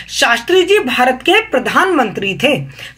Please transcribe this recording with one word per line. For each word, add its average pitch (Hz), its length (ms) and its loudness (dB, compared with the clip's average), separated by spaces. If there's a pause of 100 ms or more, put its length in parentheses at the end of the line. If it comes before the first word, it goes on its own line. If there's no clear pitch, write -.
शास्त्री 262 540 2
जी 392 160 4
भारत 247 440 0
के 392 180 2
प्रधानमंत्री 240 1000 -2
थे, 233 220 0 (340)